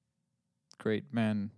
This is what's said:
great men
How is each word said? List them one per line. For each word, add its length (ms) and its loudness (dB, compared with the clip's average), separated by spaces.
great 340 0
men 460 0